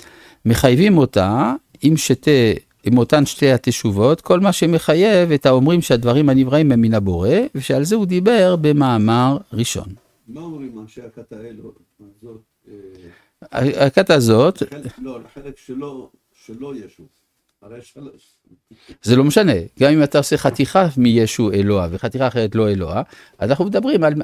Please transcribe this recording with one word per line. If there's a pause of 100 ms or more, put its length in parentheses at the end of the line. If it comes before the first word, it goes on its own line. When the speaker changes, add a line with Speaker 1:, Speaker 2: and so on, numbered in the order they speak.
(440)
Speaker 1:
מחייבים
אותה, (300)
עם
שתי, (320)
עם
אותן
שתי
התשובות,
כל
מה
שמחייב
את
האומרים
שהדברים
הנבראים
הם
מן
הבורא, (260)
ושעל
זה
הוא
דיבר
במאמר (140)
ראשון. (400)
Speaker 2:
מה
אומרים
אנשי
הכת
האלו-, (480)
הזאת, (280)
אה, (800)
Speaker 1:
ה-,
הכת
הזאת,
Speaker 2:
החלק, (100)
לא,
לחלק
שלא, (380)
שלא
ישו. (600)
הרי
של- (1000)
Speaker 1:
זה
לא
משנה, (280)
גם
אם
אתה
עושה
חתיכה (100)
מישו
אלוה,
וחתיכה
אחרת
לא
אלוה, (360)
אז
אנחנו
מדברים
על (120)